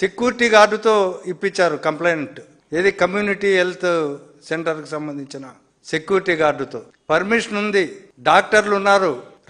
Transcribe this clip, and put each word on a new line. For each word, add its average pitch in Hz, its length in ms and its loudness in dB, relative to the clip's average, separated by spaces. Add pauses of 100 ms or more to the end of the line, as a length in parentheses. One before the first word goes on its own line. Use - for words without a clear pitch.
సెక్యూరిటీ 240 520 0
గార్డుతో 214 400 4 (400)
ఇప్పించారు 175 440 -2 (100)
కంప్లైంట్. 156 520 -2 (400)
ఏది, 190 120 4 (100)
కమ్యూనిటీ 196 500 0 (100)
హెల్త్ 180 280 -2 (600)
సెంటర్కి 160 440 -6
సంబంధించిన 143 540 -10 (400)
సెక్యూరిటీ 185 560 -2
గార్డుతో. 139 380 -2 (320)
పర్మిషన్ 208 500 -2
ఉంది, 202 200 0 (460)
డాక్టర్లు 202 520 4
ఉన్నారు, 196 300 4 (400)